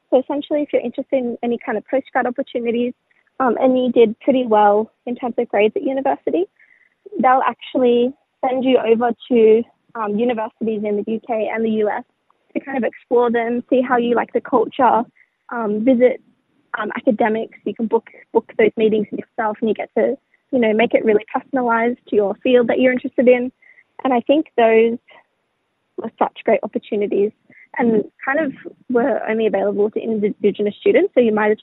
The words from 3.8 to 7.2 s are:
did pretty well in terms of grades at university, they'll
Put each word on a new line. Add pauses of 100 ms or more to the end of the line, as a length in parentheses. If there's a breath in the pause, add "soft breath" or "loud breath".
did
pretty
well (140)
in
terms
of
grades
at
university, (720 soft breath)
they'll